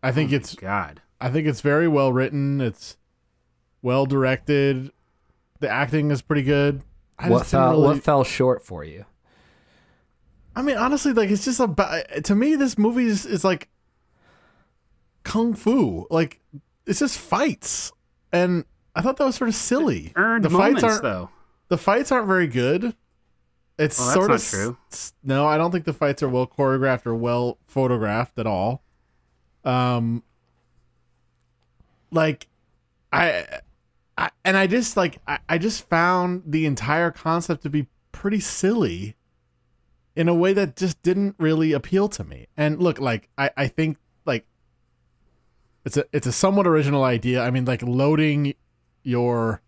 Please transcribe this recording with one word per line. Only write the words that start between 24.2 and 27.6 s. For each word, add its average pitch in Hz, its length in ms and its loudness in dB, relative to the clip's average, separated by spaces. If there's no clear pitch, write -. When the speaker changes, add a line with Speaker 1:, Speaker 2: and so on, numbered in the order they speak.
Speaker 2:
not 233 60 4
Speaker 1:
of 202 60 -2
s-, - 100 -4
Speaker 2:
true. 107 260 -2
Speaker 1:
s-, - 220 -12
no, 135 240 0
I 156 100 2
don't 170 140 0
think 170 140 -4
the 156 80 -4
fights 143 300 -2
are 139 60 0
well 127 180 0
choreographed 135 580 0
or 117 100 -2
well 120 520 -2